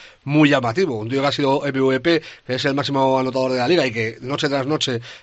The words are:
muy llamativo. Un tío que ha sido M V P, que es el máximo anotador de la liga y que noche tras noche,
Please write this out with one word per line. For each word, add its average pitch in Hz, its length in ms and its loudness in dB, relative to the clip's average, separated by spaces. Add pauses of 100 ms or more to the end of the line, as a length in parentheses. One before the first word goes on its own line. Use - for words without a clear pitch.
(220)
muy 147 260 4
llamativo. 135 520 0
Un 110 100 -8
tío 135 100 -2
que 139 60 2
ha 143 60 0
sido 143 340 0
M 135 120 -2
V 131 220 2
P, 160 220 2 (240)
que 127 80 -4
es 127 100 -2
el 139 100 0
máximo 135 440 2
anotador 131 320 0
de 127 80 -2
la 123 100 0
liga 165 160 4
y 127 80 -2
que 113 200 -4 (100)
noche 143 260 -4
tras 135 180 -2
noche, 139 340 -2 (220)